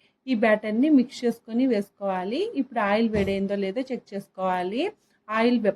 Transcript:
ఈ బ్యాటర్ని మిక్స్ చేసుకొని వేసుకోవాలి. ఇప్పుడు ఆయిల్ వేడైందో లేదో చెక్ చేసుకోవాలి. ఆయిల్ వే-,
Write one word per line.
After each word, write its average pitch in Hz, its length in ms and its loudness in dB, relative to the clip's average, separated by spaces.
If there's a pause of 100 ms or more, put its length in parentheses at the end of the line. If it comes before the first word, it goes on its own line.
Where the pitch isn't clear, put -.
(280)
ఈ 262 80 0
బ్యాటర్ని 214 540 2
మిక్స్ 262 320 4
చేసుకొని 233 460 -2
వేసుకోవాలి. 202 720 -2 (160)
ఇప్పుడు 233 260 -4
ఆయిల్ 208 280 2
వేడైందో 196 460 0
లేదో 202 260 -4
చెక్ 262 260 -8
చేసుకోవాలి. 190 760 -4 (440)
ఆయిల్ 226 320 2
వే-, 202 160 0